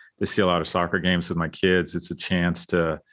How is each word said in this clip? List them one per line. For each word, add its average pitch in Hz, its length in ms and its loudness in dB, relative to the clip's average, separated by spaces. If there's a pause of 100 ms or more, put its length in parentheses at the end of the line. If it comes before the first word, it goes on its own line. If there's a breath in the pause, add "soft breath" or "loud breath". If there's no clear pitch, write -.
(180 loud breath)
to 101 80 -2
see 104 160 0
a 95 40 4
lot 87 140 2
of 80 60 -4
soccer 87 320 0
games 87 300 0
with 85 80 -4
my 80 120 -2
kids. 92 460 2
It's - 160 -6
a 85 60 -6
chance 87 500 0
to, 82 320 0 (140 soft breath)